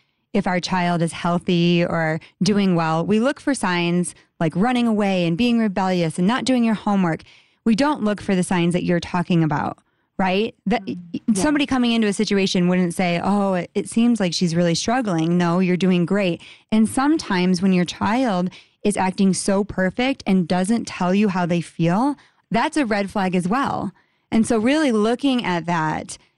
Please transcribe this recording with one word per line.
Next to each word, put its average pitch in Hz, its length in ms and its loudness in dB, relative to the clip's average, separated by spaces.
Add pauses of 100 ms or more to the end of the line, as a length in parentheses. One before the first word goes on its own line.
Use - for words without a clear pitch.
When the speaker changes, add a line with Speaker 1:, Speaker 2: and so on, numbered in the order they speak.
(340)
Speaker 1:
if 202 140 0
our 180 120 0
child 175 420 0
is 170 100 0
healthy 175 720 0
or 160 360 -2 (240)
doing 196 320 2
well, 165 300 0
we 208 140 2
look 269 200 0
for 285 140 -2
signs 175 600 -2 (260)
like 165 160 0
running 240 320 0
away 196 380 0
and 165 120 0
being 240 220 2
rebellious 185 580 0
and 180 100 0
not 247 180 0
doing 254 180 2
your 226 120 0
homework. 190 480 -2 (420)
We 226 100 4
don't 277 280 0
look 208 180 -2
for 202 140 -2
the 180 80 0
signs 175 300 0
that 170 100 -4
you're 170 180 0
talking 175 420 0
about, 147 360 -2 (380)
right? 190 380 0 (120)
That 208 180 -2
Speaker 2:
Mm, 185 120 -10 (160)
Speaker 1:
y-, - 140 -8
Speaker 2:
yeah. 233 60 2
Speaker 1:
somebody 285 320 0
coming 240 260 0
into 226 160 2
a 202 60 0
situation 190 560 0
wouldn't 180 240 0
say, 175 280 0
"Oh, 196 340 0
it, 175 200 -4
it 196 140 -4
seems 233 300 2
like 180 140 0
she's 165 220 0
really 170 200 2
struggling." 180 600 0
No, 175 220 2
you're 180 180 0
doing 180 280 2
great. 185 360 0 (300)
And 220 160 4
sometimes 190 760 0
when 190 120 2
your 180 120 2
child 202 640 -2 (340)
is 202 120 0
acting 190 380 2
so 196 320 0
perfect 240 640 -2
and 185 200 2
doesn't 190 380 0
tell 180 280 -2
you 208 160 2
how 180 180 0
they 175 120 0
feel, 185 560 -2 (360)
that's 269 260 -2
a 285 80 2
red 202 240 -2
flag 185 260 -2
as 180 120 0
well. 233 440 -2 (400)
And 226 160 2
so 240 120 2
really 277 340 2
looking 240 500 0
at 175 220 -2
that 165 520 -4 (200)